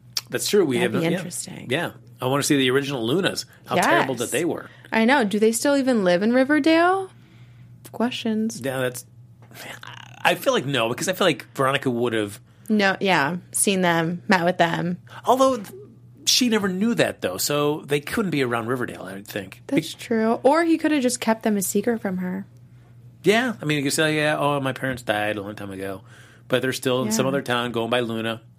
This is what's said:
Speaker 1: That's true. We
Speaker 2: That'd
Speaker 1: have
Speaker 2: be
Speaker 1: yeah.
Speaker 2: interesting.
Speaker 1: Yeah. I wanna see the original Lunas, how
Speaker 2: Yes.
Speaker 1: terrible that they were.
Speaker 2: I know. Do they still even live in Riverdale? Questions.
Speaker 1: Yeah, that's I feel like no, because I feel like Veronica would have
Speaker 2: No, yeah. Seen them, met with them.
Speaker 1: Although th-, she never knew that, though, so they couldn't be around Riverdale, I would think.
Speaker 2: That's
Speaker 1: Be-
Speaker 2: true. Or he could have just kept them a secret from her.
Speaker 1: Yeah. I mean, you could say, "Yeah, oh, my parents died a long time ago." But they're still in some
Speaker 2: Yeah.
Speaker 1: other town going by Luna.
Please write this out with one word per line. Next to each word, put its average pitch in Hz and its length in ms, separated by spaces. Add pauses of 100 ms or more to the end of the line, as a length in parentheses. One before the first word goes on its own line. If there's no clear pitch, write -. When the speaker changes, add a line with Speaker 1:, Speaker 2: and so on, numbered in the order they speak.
(300)
Speaker 1:
That's - 200
true. 202 160
We 127 140
Speaker 2:
That'd 120 140
Speaker 1:
have 135 100
Speaker 2:
be 165 40
Speaker 1:
yeah. 175 100
Speaker 2:
interesting. - 520
Speaker 1:
Yeah. 135 220 (280)
I 123 60
wanna 135 180
see 147 140
the 131 140
original 135 340
Lunas, 151 400 (200)
how - 100
Speaker 2:
Yes. 180 100
Speaker 1:
terrible 277 300
that 113 160
they 139 140
were. - 240 (220)
Speaker 2:
I 226 140
know. 262 180
Do 208 160
they 220 120
still 285 260
even 254 260
live 175 200
in 226 100
Riverdale? 320 800 (800)
Questions. 220 720
Speaker 1:
Yeah, 131 160
that's 127 260 (1160)
I 175 120
feel 254 180
like 180 120
no, 123 240
because 123 200
I 180 40
feel 190 140
like 147 180 (100)
Veronica 135 340
would 120 240
have 104 260 (300)
Speaker 2:
No, 202 300
yeah. 175 380 (140)
Seen 190 300
them, 170 460
met 180 180
with 180 120
them. 165 400 (280)
Speaker 1:
Although 262 320
th-, 202 120 (560)
she - 240
never 202 200
knew 196 260
that, 120 260
though, 92 160
so 147 440
they 147 180
couldn't 190 320
be 147 120
around 117 240
Riverdale, - 360
I 92 100
would 98 140
think. 98 400
Speaker 2:
That's - 260
Speaker 1:
Be- - 60
Speaker 2:
true. 226 440
Or 302 200
he 330 140
could 311 140
have 294 120
just 240 160
kept 226 240
them 214 140
a 196 40
secret 220 400
from 185 160
her. 185 280 (800)
Speaker 1:
Yeah. 226 380
I 156 40
mean, 151 120
you 139 60
could 143 100
say, 156 220
"Yeah, 151 220
oh, 143 240
my 135 120
parents 127 300
died 104 340
a 101 40
long 104 140
time 101 160
ago." 95 300 (460)
But 123 140
they're 131 120
still 127 300
in 107 80
some 131 140
Speaker 2:
Yeah. 135 40
Speaker 1:
other 135 120
town 120 300
going 113 180
by 123 120
Luna. 113 400 (180)